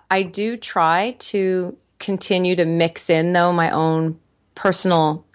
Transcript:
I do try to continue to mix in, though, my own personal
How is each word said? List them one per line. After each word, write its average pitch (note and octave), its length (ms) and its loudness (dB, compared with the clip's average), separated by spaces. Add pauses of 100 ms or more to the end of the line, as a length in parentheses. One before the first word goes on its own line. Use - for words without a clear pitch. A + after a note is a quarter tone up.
(100)
I F#3+ 120 2
do G#3 340 -6
try F#3+ 640 0
to F#3 560 -2 (220)
continue F3+ 580 0
to F3 80 2
mix E3 460 0
in, E3 240 2
though, F3 180 4
my E3+ 180 2
own D#3+ 480 0 (360)
personal E3 720 0 (100)